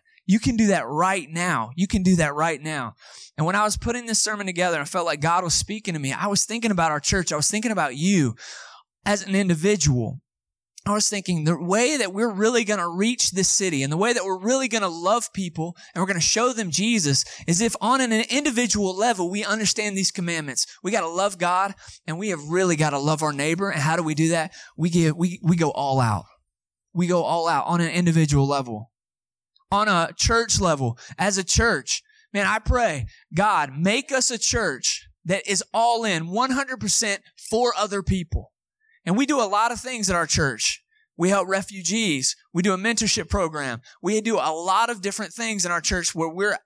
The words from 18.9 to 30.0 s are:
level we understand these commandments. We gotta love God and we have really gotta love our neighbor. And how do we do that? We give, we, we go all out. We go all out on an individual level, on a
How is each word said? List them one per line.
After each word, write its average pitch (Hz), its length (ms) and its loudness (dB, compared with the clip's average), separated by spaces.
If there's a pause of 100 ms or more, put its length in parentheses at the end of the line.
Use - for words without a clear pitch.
level 190 340 0
we 208 140 -4
understand 208 540 -2
these 190 140 0
commandments. 165 540 -4 (180)
We 185 80 -4
gotta 185 180 0
love 190 280 -2
God 180 380 0 (300)
and 160 120 -6
we 208 120 -4
have 147 200 -6
really 175 280 2
gotta 147 220 2
love 147 220 0
our 151 120 0
neighbor. 165 360 -2
And 156 120 -2
how 156 160 2
do 175 60 0
we 156 120 -2
do 160 140 2
that? 165 240 -2 (240)
We 165 120 0
give, 165 280 4
we, 175 260 -2
we 175 140 4
go 160 140 2
all 135 280 0
out. 110 240 2 (720)
We 180 120 0
go 175 180 2
all 165 260 0
out 147 180 0
on 170 140 2
an 165 100 0
individual 160 560 4
level, 123 440 -4 (800)
on 208 200 2
a 170 260 2